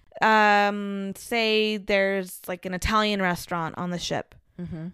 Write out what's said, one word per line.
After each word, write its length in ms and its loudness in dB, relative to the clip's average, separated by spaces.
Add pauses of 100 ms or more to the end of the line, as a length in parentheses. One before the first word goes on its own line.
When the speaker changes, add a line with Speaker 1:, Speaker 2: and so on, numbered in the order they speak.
(200)
Speaker 1:
Um, 920 2
say 640 0
there's, 720 0
like, 180 -8
an 80 -4
Italian 480 2
restaurant 560 -2
on 120 -4
the 80 -4
ship. 360 -6 (260)
Speaker 2:
Mm-hmm. 340 -10